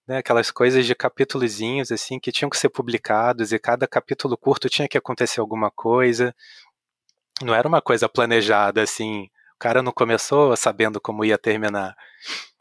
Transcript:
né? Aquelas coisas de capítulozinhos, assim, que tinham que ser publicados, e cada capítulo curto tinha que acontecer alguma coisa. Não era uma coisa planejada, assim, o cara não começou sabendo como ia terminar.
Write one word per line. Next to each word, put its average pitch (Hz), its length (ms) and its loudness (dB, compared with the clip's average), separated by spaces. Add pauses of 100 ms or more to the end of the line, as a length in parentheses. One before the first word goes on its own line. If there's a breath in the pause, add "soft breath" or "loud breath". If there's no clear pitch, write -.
né? 131 120 -6
Aquelas 117 340 0
coisas 127 340 4
de 120 80 0
capítulozinhos, 123 960 -2
assim, 123 300 -6
que - 140 -6
tinham 143 160 -2
que - 80 -4
ser - 100 2
publicados, 117 840 0
e 110 60 0
cada 120 280 0
capítulo 131 500 -2
curto 135 320 0
tinha 147 200 -2
que - 80 -2
acontecer - 420 -4
alguma 107 320 -2
coisa. 120 640 0 (1040 loud breath)
Não 117 140 0
era 120 100 2
uma 156 160 2
coisa 117 280 0
planejada, 110 720 2
assim, 107 480 -6 (260 soft breath)
o - 40 -20
cara 120 220 2
não 127 120 -4
começou 127 640 2
sabendo 107 420 0
como 107 240 -6
ia 107 140 2
terminar. 104 580 -2 (640 loud breath)